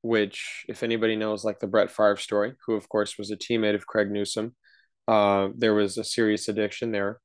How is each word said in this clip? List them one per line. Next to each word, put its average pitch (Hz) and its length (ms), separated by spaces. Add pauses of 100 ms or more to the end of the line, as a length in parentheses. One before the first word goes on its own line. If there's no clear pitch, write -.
which 107 640
if 110 160
anybody 113 320
knows, 107 300
like, 104 140
the 107 80
Brett 101 220
Favre 104 280
story, 107 360 (120)
who 117 100
of 101 140
course 104 280
was 101 140
a 104 60
teammate 110 380
of 98 120
Craig 104 240
Newsome, 104 440 (520)
uh, 101 480
there 117 180
was 104 240
a 110 60
serious 107 460
addiction 107 420
there. 101 340